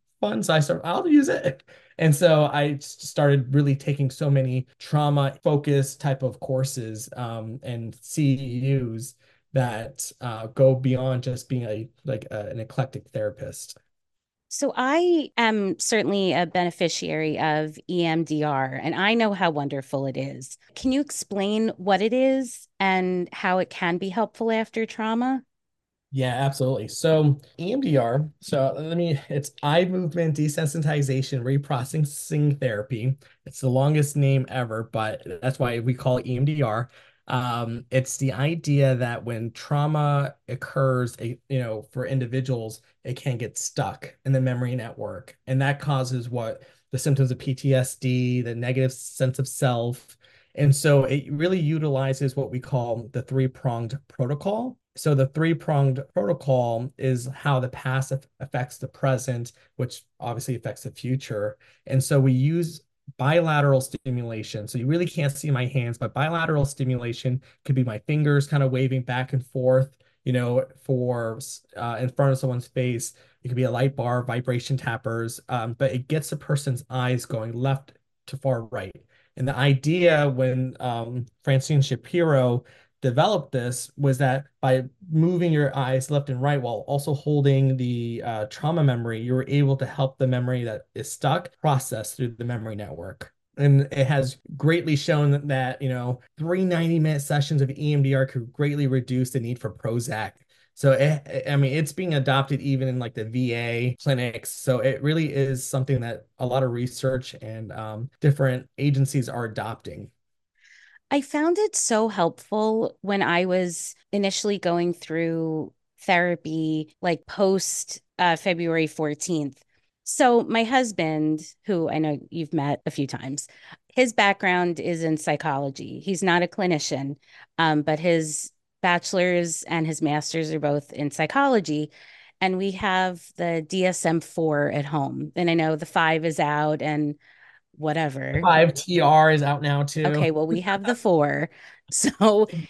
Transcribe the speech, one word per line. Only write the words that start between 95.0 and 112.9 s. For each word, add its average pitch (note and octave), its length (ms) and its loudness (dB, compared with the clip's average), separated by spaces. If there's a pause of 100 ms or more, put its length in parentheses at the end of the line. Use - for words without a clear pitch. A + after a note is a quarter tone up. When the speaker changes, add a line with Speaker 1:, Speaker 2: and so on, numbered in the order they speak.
Speaker 1:
that, C3 340 -2
you C3+ 60 -2
know, B2 320 -4 (180)
three F3+ 260 0
ninety-minute E3 580 2
sessions D3 380 0
of C3 100 2
E D3 220 -2
M C#3+ 120 4
D C3+ 100 2
R C3 100 4
could B2 280 -8
greatly D3 340 0
reduce B2+ 440 0
the B2+ 100 -2
need A#2+ 180 -6
for G#2+ 140 -8
Prozac. A2+ 640 -4 (400)
So, C#3 180 4
it, C#3+ 580 2
I C#3+ 60 2
mean, C#3 180 2
it's D#3 180 0
being F3+ 220 -2
adopted C#3 480 2
even C3+ 240 0
in, B2+ 140 -2
like, A#2 140 -6
the A2 100 -6
V A#2+ 300 -2
A A#2+ 460 -2
clinics. B2 500 -2
So B2+ 280 0
it B2 240 0
really D#3 320 0
is C3+ 340 0
something C3 340 0
that A#2 240 -8 (120)
a C3 80 -4
lot C3 160 0
of B2+ 80 0
research B2 720 -4
and, A2 300 -12
um, A2 380 -10 (100)
different C#3 480 2 (100)
agencies C#3 500 0
are A#2+ 160 -6
adopting. G#2 680 -10 (960)
Speaker 2:
I C#4+ 100 2
found D#4 380 0
it G#4 180 0
so A3 320 2
helpful G#3+ 920 0